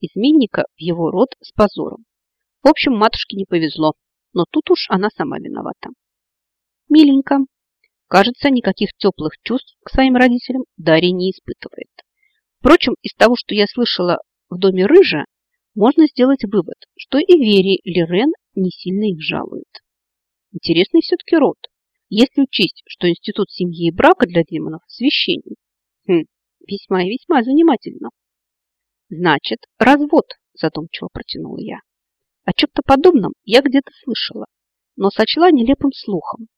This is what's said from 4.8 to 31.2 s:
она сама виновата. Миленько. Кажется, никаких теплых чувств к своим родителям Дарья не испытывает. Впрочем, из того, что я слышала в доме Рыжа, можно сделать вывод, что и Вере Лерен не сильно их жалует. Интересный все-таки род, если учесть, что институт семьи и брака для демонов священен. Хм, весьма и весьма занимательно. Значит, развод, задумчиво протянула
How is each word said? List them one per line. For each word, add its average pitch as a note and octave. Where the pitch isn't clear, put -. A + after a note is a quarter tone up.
она G3
сама -
виновата. -
Миленько. C#4
Кажется, A#3+
никаких A3
теплых -
чувств -
к -
своим C4
родителям B3
Дарья E3
не F#3
испытывает. -
Впрочем, C4
из -
того, A#3+
что -
я G#3
слышала F#3
в F3
доме F#3
Рыжа, C#4
можно C4
сделать C4
вывод, G3
что -
и F4
Вере G3
Лерен F3+
не F#3
сильно F#3+
их D#3
жалует. -
Интересный F3+
все-таки -
род, C4
если B3
учесть, -
что -
институт G3
семьи E3+
и -
брака C4+
для F3
демонов D#3+
священен. -
Хм, E3+
весьма G3
и F3+
весьма B3+
занимательно. C#4
Значит, E3
развод, C#4+
задумчиво -
протянула -